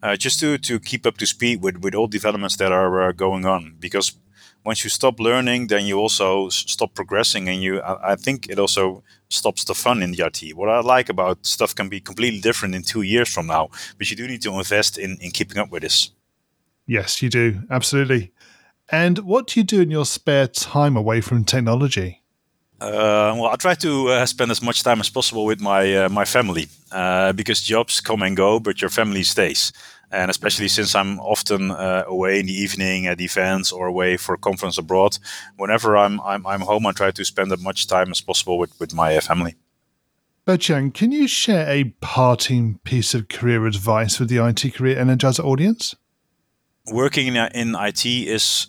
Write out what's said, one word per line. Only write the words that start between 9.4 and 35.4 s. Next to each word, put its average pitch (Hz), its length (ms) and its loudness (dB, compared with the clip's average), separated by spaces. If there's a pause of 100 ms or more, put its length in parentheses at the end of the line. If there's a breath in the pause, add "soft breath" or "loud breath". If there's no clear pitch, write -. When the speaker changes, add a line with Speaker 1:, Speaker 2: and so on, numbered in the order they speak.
Speaker 1:
the - 120 -4
fun 120 280 0
in 90 80 -2
the 87 140 -2
I 80 40 0
T. 78 240 -10
What 92 160 -4
I 117 120 2
like 127 280 2
about 92 380 -2
stuff - 260 -2
can 98 160 -6
be 98 120 -10
completely 107 400 -4
different 104 340 0
in 92 80 -6
two 107 200 -4
years 113 300 0
from 85 140 -4
now, 80 240 -2 (260 loud breath)
but 107 140 -4
you 104 60 -6
do 117 100 -10
need 123 160 -10
to 107 160 -4
invest 104 400 0
in, 95 220 -8
in 90 100 -12
keeping - 260 -6
up 101 140 -4
with 82 120 -8
this. - 280 0 (720)
Speaker 2:
Yes, - 380 -2
you 127 80 0
do. 113 400 0
Absolutely. 127 640 0 (580 soft breath)
And 175 300 2
what 214 260 0
do - 140 0
you 220 40 6
do 190 160 4
in 170 80 6
your 151 160 0
spare 139 440 2
time 147 480 2
away 113 240 2
from 113 240 0
technology? 117 800 0 (560)
Speaker 1:
Uh, 107 580 2
well, 113 80 0
I 110 80 2
try 180 220 4
to, 143 320 0
uh, 127 180 4
spend 123 240 0
as 107 100 0
much 117 220 -2
time 120 160 4
as 104 100 -2
possible 113 360 -2
with 107 160 0
my, 98 340 2
uh, 95 140 4
my 101 160 2
family, 95 420 0 (240)
uh, 92 420 2
because 101 300 -2
jobs - 380 0
come 110 220 -2
and 95 140 0
go, 101 220 4
but 107 220 -2
your 95 100 -2
family 101 320 0
stays. 85 500 0 (400 loud breath)
And 92 160 0
especially 104 380 -2
since 101 300 0
I'm 98 240 0
often, 98 500 -2
uh, 92 380 -2
away 95 320 0
in 95 60 -2
the 95 60 -4
evening 95 540 -2
at 90 140 -2
events 92 500 0
or 92 160 -6
away 90 300 0
for - 180 -4
a - 40 -8
conference 95 380 -2
abroad, 92 420 2 (380 loud breath)